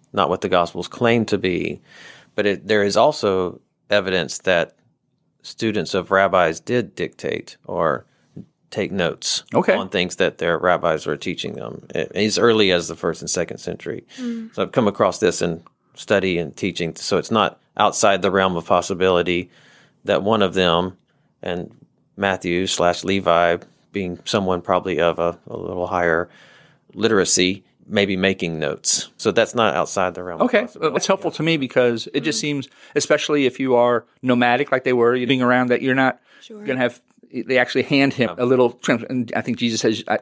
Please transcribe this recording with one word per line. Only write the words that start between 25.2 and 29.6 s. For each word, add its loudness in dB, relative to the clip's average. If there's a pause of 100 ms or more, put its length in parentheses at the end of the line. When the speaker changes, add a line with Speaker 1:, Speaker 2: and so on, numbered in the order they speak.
Speaker 1:
a -12
little -6
higher 0 (640)
literacy, 0 (240)
maybe 0
making -2
notes. -4
So 0
that's 2
not 2